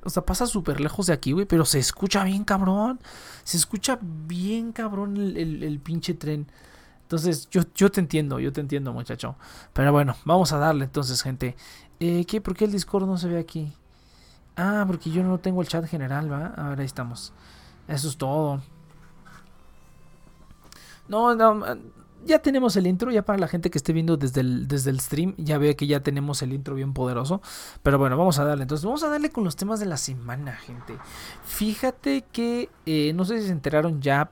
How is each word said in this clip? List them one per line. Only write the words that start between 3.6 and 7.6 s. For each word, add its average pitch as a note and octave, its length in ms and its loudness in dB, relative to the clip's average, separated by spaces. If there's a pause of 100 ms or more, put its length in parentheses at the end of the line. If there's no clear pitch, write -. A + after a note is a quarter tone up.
bien F3+ 720 -6
cabrón G3+ 460 -4
el, G3+ 200 -2
el, D#3+ 240 -2
el D3 180 -4
pinche D#3+ 360 -4
tren. D3 320 -4 (640)
Entonces, D#3+ 400 0
yo, F3+ 120 4 (120)